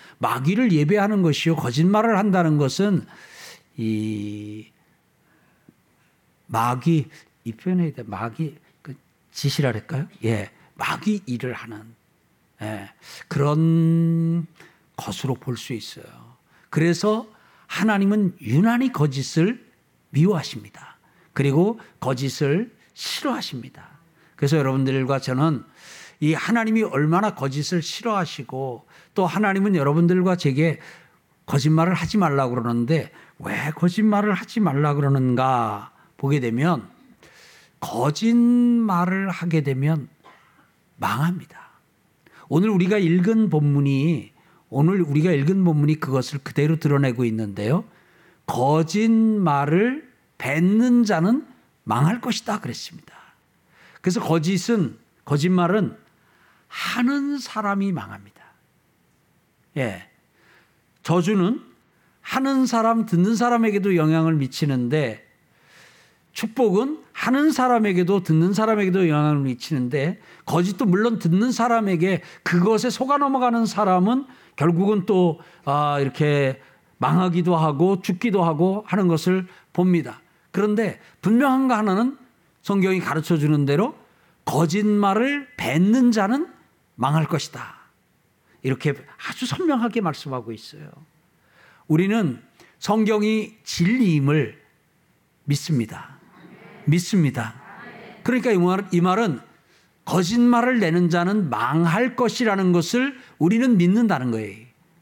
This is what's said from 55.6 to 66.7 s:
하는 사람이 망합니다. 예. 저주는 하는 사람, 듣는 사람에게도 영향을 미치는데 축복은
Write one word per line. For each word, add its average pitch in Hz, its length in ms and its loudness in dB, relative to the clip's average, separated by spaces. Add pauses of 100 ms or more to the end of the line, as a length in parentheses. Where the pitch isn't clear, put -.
하는 277 720 -2
사람이 202 560 -4
망합니다. 101 500 -12 (1300)
예. 101 320 -6 (920)
저주는 185 580 0 (580)
하는 269 460 0
사람, 226 400 0
듣는 190 320 2
사람에게도 214 580 2
영향을 160 400 2
미치는데 135 920 -2 (1120)
축복은 226 640 -2 (100)